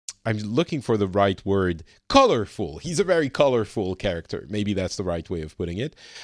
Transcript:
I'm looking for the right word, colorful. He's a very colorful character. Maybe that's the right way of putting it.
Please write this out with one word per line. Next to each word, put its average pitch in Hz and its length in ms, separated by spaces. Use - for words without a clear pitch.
I'm 110 120
looking 120 440
for 113 160
the 101 80
right 98 400
word, 92 360
colorful. 113 680
He's 165 220
a 202 40
very 165 260
colorful 113 640
character. 87 560
Maybe 104 240
that's 92 220
the 104 60
right 85 280
way 87 100
of 78 160
putting 85 220
it. 143 180